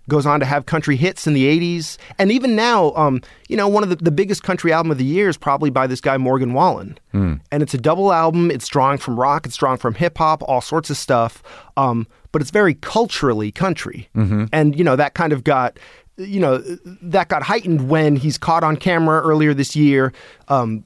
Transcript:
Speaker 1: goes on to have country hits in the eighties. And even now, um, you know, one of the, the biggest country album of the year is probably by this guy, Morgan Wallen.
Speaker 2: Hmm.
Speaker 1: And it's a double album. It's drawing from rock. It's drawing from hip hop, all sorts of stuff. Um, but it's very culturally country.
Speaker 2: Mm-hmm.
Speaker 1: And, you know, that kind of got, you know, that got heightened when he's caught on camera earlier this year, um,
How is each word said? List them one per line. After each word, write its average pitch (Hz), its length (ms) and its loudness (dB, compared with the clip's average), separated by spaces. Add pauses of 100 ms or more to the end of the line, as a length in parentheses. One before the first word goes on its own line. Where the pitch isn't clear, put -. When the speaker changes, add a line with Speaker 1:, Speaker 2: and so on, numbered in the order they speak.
(100)
Speaker 1:
goes 143 160 2
on 147 140 2
to 131 60 0
have 147 200 -2
country 151 300 0
hits 180 300 -2
in 151 60 2
the 135 140 4
eighties. 170 500 -2 (220)
And 196 120 2
even 247 240 0
now, 214 420 2
um, 143 260 0 (260)
you - 80 -4
know, 202 120 0
one 208 160 2
of 185 60 -2
the, 180 40 0
the 165 160 0
biggest 185 320 0
country 170 300 0
album 160 180 2
of 143 80 -2
the 127 60 -2
year 185 240 0
is 151 80 -2
probably 143 340 0
by 131 160 0
this 127 140 -6
guy, 135 160 0
Morgan 131 360 0
Wallen. 135 460 0 (140)
Speaker 2:
Hmm. 92 220 0 (180)
Speaker 1:
And 147 100 0
it's 143 120 -2
a 135 40 -2
double 170 340 2
album. 165 380 2
It's 131 160 -6
drawing 139 320 0
from 123 220 -6
rock. 143 260 0
It's 117 100 -12
drawing 131 220 0
from 113 160 -4
hip 170 240 -2
hop, 156 300 0
all 127 120 0
sorts 151 300 -4
of 143 60 -6
stuff. 117 480 -2 (320)
Um, 120 320 -2 (240)
but 147 100 0
it's 131 80 -8
very 190 240 2
culturally 120 800 -2
country. - 640 -6
Speaker 2:
Mm-hmm. 107 360 0
Speaker 1:
And, 151 240 2
you 170 60 2
know, 139 140 2
that 143 180 0
kind 165 180 -2
of 131 120 -2
got, 131 340 0 (380)
you 196 240 -6
know, 135 180 2 (440)
that 175 260 -2
got 151 160 -2
heightened 165 440 0
when 151 280 2
he's 139 200 -2
caught 165 280 0
on 156 120 2
camera 160 460 2
earlier 156 320 2
this 139 220 -4
year, 139 360 4 (360)
um, 110 380 -2